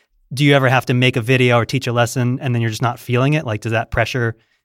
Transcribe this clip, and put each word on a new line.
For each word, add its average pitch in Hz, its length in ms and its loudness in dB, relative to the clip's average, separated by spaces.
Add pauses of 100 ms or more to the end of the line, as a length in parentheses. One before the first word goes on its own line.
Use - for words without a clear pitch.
(340)
do 139 120 0
you 143 100 6
ever 131 140 4
have 127 160 2
to 135 80 0
make 127 240 2
a 123 40 0
video 123 360 2
or 113 80 0
teach 131 200 -4
a 123 60 -2
lesson 120 480 -2
and 127 160 -4
then 117 60 0
you're 113 100 -2
just 107 100 -8
not 123 160 -2
feeling 123 360 0
it? 156 120 -2
Like, 107 140 -6
does 113 140 -6
that 113 180 -4
pressure 117 460 -2 (280)